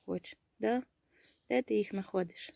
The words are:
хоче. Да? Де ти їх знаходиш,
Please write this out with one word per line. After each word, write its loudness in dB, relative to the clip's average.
хоче. -6
Да? 2
Де 4
ти -2
їх 2
знаходиш, -4